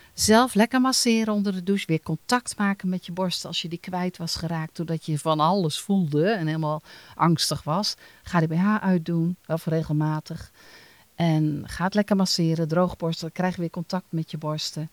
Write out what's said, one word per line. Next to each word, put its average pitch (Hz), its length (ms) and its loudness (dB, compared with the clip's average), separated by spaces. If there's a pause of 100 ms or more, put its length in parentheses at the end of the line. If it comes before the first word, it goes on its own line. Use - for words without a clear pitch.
(140)
zelf 233 400 4
lekker 233 280 4
masseren 226 520 2
onder 202 200 0
de 185 100 -4
douche. 196 240 0
Weer 160 140 2
contact - 560 -4
maken 196 320 0
met 185 160 -4
je 180 60 -12
borst 180 340 -4
als - 160 -6
je 175 60 -8
die 165 120 -8
kwijt 180 380 -4
was 170 180 -6
geraakt. 160 400 -6
Doordat 165 300 -4
je 151 140 -2
van 156 200 0
alles 165 400 2
voelde 170 520 2
en 175 160 0
helemaal 156 340 -2 (340)
angstig 156 480 0
was. 180 320 -2 (280)
Ga - 160 0
de 160 80 2
B 165 60 -2
H 202 240 2
uitdoen. 175 580 0 (120)
Of 160 180 -4
regelmatig. 156 840 -2 (640)
En 156 500 2
ga - 180 -8
het 185 100 -2
lekker 208 220 2
masseren. 165 520 2
Droogborsten. 170 640 -2
Krijg 180 240 -2
weer 170 140 -4
contact 180 400 -6
met 160 220 -4
je 160 60 -8
borsten. 156 560 -6